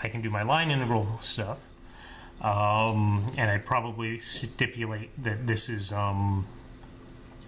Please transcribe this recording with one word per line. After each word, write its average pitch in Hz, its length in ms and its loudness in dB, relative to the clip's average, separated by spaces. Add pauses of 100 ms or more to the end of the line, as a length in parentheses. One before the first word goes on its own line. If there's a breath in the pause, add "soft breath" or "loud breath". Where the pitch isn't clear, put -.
I 117 60 -2
can 113 140 -4
do 110 80 -2
my 107 140 0
line 151 280 4
integral 117 480 2
stuff." 107 380 -2 (840 loud breath)
Um, 104 840 4 (100)
and 110 160 4
I'd 101 140 0
probably 113 540 0
stipulate 113 920 -4 (120)
that 113 260 0
this 110 200 2
is, 101 240 -4
um, 101 560 2 (1000)